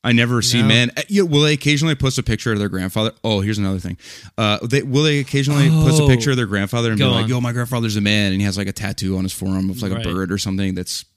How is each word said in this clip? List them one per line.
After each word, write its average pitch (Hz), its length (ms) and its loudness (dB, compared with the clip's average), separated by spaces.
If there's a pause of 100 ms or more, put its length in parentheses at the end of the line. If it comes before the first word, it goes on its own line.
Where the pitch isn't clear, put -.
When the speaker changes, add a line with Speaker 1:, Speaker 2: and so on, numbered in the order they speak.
Speaker 1:
I 123 80 0
never 120 280 2
see 120 220 0
Speaker 2:
No. 107 60 4
Speaker 1:
men. 120 280 2
Uh, 151 120 -6
yeah, 202 140 2
will 147 200 2
they 151 100 2
occasionally 147 440 0
post 135 200 0
a 127 60 -2
picture 113 300 -2
of 104 80 0
their 104 80 -2
grandfather? 95 420 -2 (140)
Oh, 107 160 0
here's 104 180 -2
another 95 220 -2
thing. 87 180 -8 (400)
Uh, 107 260 0
they, 120 200 0
will 139 180 0
they 151 160 2
occasionally 139 500 2
post 156 300 4
a 147 60 4
Speaker 2:
Oh. - 20 6
Speaker 1:
picture 131 240 4
of 127 60 2
their 123 100 0
grandfather 104 440 -2
and 107 100 0
Speaker 2:
Go 135 80 4
Speaker 1:
be - 60 4
like, 113 100 0
Speaker 2:
on. 110 40 -2
Speaker 1:
"Yo, 123 120 0
my 120 120 -2
grandfather's 120 440 -2
a 104 40 0
man, 104 300 2
and 95 100 0
he 101 40 2
has, 98 120 0
like, 98 120 -4
a 98 40 -6
tattoo 95 440 -4
on 92 80 -2
his 95 80 -4
forearm 95 360 -2
of, 98 140 -6
like, 98 100 -4
Speaker 2:
Right. 95 140 -6
Speaker 1:
a - 80 -2
bird 92 160 -4
or 98 80 -2
something 95 380 -2
that's - 280 -8 (120)